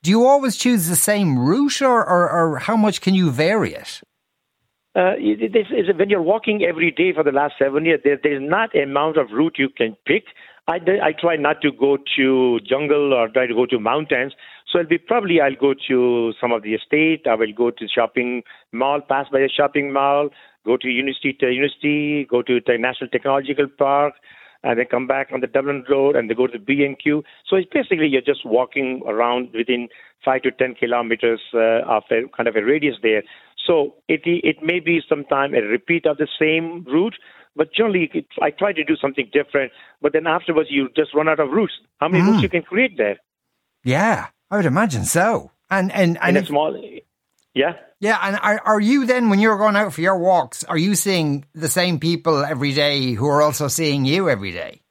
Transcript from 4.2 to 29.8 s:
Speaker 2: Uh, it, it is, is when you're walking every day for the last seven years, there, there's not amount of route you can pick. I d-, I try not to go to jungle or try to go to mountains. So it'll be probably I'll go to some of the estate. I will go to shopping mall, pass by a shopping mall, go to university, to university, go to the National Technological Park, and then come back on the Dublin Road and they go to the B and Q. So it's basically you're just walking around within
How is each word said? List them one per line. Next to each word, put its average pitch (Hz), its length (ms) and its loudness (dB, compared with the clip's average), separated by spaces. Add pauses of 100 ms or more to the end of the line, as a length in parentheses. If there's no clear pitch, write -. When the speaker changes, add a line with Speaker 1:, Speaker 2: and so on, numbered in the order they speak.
Speaker 2:
Uh, 185 240 2
it, 214 240 0
it 220 140 -2
is, 208 160 2
is 190 260 0
when 202 120 2
you're 196 120 2
walking 208 400 0
every 170 300 0
day 180 200 0
for 156 120 0
the 143 80 2
last 143 260 0
seven 139 280 0
years, 160 180 2
there, 143 180 2
there's 143 180 0
not 185 360 -2
amount 143 400 0
of 123 160 0
route 156 260 0
you 139 100 0
can 113 280 -4 (100)
pick. 214 200 0 (420)
I 165 100 -2
d-, 185 240 0
I 151 160 0
try 170 180 0
not 147 260 0
to 143 100 0
go 139 260 2 (180)
to 127 440 2
jungle 143 520 0
or 117 160 2
try 127 180 0
to 117 80 -4
go 120 120 2
to 123 140 -2
mountains. 135 540 -2 (360)
So 175 100 2
it'll 165 80 -4
be 170 100 2
probably 202 420 0
I'll 135 140 2
go 135 200 0 (140)
to 120 520 2
some 120 120 0
of 110 100 -2
the 107 120 -4
estate. 156 540 0
I 113 60 2
will 110 180 -2
go 120 180 0
to 117 180 -12
shopping 123 540 -2 (300)
mall, 139 280 -2
pass 139 320 -4
by 135 80 2
a 135 80 2
shopping 139 440 -2
mall, 143 380 0 (360)
go 117 100 2
to 127 120 -4
university, 131 520 -4
to 127 100 2
university, 147 800 -2
go 123 140 0
to 123 240 0
the 120 120 2
National 127 300 -4
Technological 139 600 -2
Park, 143 460 0 (500)
and 117 140 0
then - 120 0
come 123 160 -2
back 135 260 -2
on 131 80 -4
the 123 60 -14
Dublin 139 420 -2
Road 139 280 2
and 113 140 0
they 113 40 0
go 127 120 2
to 120 120 -6
the 98 60 -14
B 139 200 0
and 139 140 -6
Q. 151 240 -2 (260)
So 190 80 2
it's 185 140 -2
basically 180 380 0
you're 131 140 2
just 139 220 -2
walking 127 640 -2
around 120 480 -2
within 120 340 -2 (360)